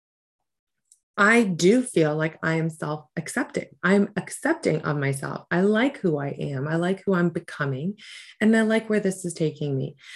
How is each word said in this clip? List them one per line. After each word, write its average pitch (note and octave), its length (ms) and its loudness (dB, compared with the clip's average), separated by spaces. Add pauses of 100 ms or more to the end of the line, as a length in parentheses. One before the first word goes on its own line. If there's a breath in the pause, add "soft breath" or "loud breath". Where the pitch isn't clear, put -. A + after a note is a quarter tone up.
(1200)
I A3 240 6
do F#3+ 380 4
feel D#3 340 0
like D#3 280 -2
I D#3+ 120 0
am D#3+ 140 -2
self-accepting. D#3+ 1000 -6 (120)
I'm G3+ 340 4
accepting F3+ 680 -2
of D3+ 140 -2
myself. C#3 520 -4
I E3+ 120 2
like G#3+ 360 2
who D#3 220 0
I C#3 80 -4 (120)
am. C#3+ 280 -4
I D#3 80 -2
like F3+ 280 0
who F#3+ 120 0
I'm F3 140 2
becoming. D#3+ 680 -4 (440 loud breath)
And A3 160 4
I A3+ 60 4
like A3 260 0
where G#3+ 120 0
this F#3+ 260 -2
is E3+ 80 -6
taking D3 420 -2
me. C#3 200 -4 (200 loud breath)